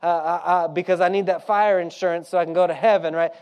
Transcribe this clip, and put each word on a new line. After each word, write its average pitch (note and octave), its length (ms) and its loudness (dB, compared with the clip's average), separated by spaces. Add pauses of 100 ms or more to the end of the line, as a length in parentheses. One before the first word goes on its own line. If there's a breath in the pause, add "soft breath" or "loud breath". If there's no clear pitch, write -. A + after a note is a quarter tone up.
uh, D#3+ 40 -6
uh, E3+ 400 -2
uh, F3 240 2
because F3 320 -2
I F3 80 4
need G3 160 -2
that F3 200 -2
fire G#3 360 2
insurance E3+ 480 -4
so F#3 80 -2
I F3 80 2
can E3 80 -6
go F3+ 120 4
to E3+ 80 0
heaven," F3 400 0
right? E3 280 -2